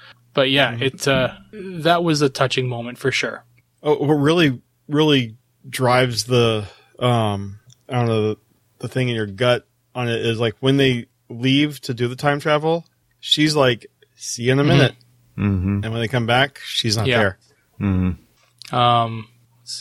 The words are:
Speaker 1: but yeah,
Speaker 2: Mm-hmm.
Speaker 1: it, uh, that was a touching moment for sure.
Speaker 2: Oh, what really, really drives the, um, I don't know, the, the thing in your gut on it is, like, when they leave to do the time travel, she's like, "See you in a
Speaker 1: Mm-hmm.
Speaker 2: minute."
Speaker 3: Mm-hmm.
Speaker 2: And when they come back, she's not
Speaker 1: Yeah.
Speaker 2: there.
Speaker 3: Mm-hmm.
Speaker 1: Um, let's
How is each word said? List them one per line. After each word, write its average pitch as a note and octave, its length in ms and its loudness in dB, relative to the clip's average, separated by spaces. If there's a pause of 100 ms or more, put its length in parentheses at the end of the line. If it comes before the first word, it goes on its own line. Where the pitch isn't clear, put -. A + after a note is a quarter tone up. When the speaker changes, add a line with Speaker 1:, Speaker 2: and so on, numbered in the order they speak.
(320)
Speaker 1:
but C3+ 180 2
yeah, C3+ 220 2
Speaker 2:
Mm-hmm. A#2+ 100 -4
Speaker 1:
it, C#3 240 -4
uh, C3 280 0 (180)
that F3 500 -2
was D#3 200 2
a C#3+ 80 4
touching B2+ 360 -2
moment A#2+ 320 -8
for C3 140 -2
sure. - 320 -6 (380)
Speaker 2:
Oh, D3 120 2 (100)
what D3 100 4
really, D3 460 2 (280)
really D3 480 2 (320)
drives B2 560 0
the, A#2 400 0 (340)
um, G#2 600 -2 (280)
I - 60 -10
don't A#2+ 120 0
know, A2 240 0
the, G#2+ 60 -8 (420)
the B2 100 -12
thing B2+ 220 -4
in A#2+ 40 -4
your A2 120 -4
gut A#2 420 -2 (260)
on B2 140 -4
it A#2 160 -2
is, A2+ 160 -2
like, A2+ 200 -2
when C3+ 180 2
they B2+ 280 0 (220)
leave C3+ 540 -2
to B2+ 120 -8
do A#2+ 140 -2
the B2+ 80 -8
time D3 240 -2
travel, D#3+ 460 -2 (340)
she's D3+ 340 0
like, B2+ 320 2 (300)
"See - 280 -10
you B2+ 80 4
in C3+ 60 4
a C#3+ 40 2
Speaker 1:
Mm-hmm. D3+ 60 2
Speaker 2:
minute." C#3 260 4 (420)
Speaker 3:
Mm-hmm. G2+ 480 -2
Speaker 2:
And A2 80 -6
when A#2 80 -6
they A2+ 80 -4
come A#2 180 -2
back, B2+ 380 2
she's - 320 -2
not A2 100 -2
Speaker 1:
Yeah. A#2+ 120 2
Speaker 2:
there. G2 200 0 (420)
Speaker 3:
Mm-hmm. - 920 -4
Speaker 1:
Um, A#2 540 0 (320)
let's - 200 -18